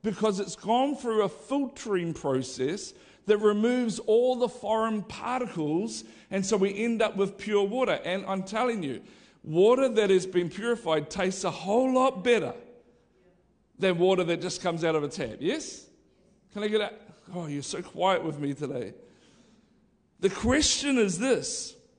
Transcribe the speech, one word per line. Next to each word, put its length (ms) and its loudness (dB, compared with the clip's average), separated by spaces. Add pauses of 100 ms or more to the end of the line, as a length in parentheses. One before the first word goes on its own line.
Because 380 0
it's 160 -6
gone 400 0
through 260 0
a 60 2
filtering 840 -4
process 800 -4 (340)
that 120 4
removes 600 2
all 340 4
the 140 0
foreign 540 -2
particles, 1000 -4 (280)
and 140 -2
so 120 0
we 180 2 (100)
end 160 0
up 160 0
with 220 -2
pure 240 2
water. 420 0
And 220 -4
I'm 160 -4
telling 400 -2
you, 180 -6 (440)
water 440 4
that 220 2
has 160 4
been 240 -2
purified 580 -2
tastes 360 -2
a 80 0
whole 420 2
lot 300 2
better 300 2 (1200)
than 200 0
water 260 4
that 180 0
just 180 -6
comes 220 -2
out 140 2
of 80 0
a 40 -4
tap. 300 -8
Yes? 480 -6 (680)
Can 120 -6
I 40 -2
get 120 2
a, 120 -4 (400)
oh, 140 -8
you're 160 -6
so 180 -8
quiet 440 0
with 160 -6
me 140 -2
today. 380 -6 (1300)
The 120 2
question 680 2
is 200 2
this. 580 -2 (220)